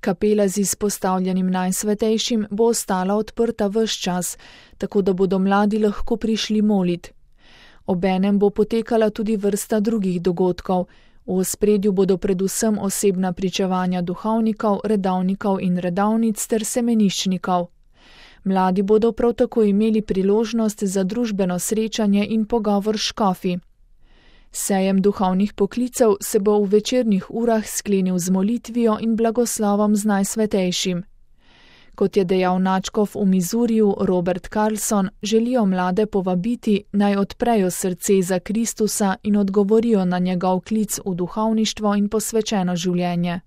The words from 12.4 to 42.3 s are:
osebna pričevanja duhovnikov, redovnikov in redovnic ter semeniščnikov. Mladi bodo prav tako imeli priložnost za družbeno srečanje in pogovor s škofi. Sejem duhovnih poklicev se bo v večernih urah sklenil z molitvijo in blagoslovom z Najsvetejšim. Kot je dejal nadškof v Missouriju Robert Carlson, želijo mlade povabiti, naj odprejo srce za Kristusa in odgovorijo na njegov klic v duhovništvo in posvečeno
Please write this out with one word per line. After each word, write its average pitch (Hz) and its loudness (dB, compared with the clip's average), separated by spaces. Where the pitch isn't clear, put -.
osebna 185 -2
pričevanja 185 -2
duhovnikov, 214 -2
redovnikov 190 0
in 180 0
redovnic 208 0
ter 220 -2
semeniščnikov. 190 0
Mladi 185 2
bodo 214 4
prav 240 0
tako 240 0
imeli 214 2
priložnost 214 0
za 190 0
družbeno 196 -2
srečanje 208 0
in 220 0
pogovor 208 0
s - -4
škofi. 185 -2
Sejem 196 0
duhovnih 196 2
poklicev 226 0
se - -2
bo 208 2
v 202 0
večernih 214 2
urah 226 0
sklenil 185 -2
z 175 -2
molitvijo 220 0
in 226 0
blagoslovom 214 2
z 202 -2
Najsvetejšim. 196 0
Kot 196 0
je 196 4
dejal 185 2
nadškof 190 -2
v 208 -2
Missouriju 208 2
Robert 185 0
Carlson, 214 0
želijo 226 2
mlade 185 0
povabiti, 196 -2
naj 202 2
odprejo 202 0
srce 190 0
za 180 0
Kristusa 214 -2
in 208 0
odgovorijo 208 2
na 180 0
njegov 185 0
klic 214 -4
v 190 -4
duhovništvo 214 -2
in 208 0
posvečeno 208 -2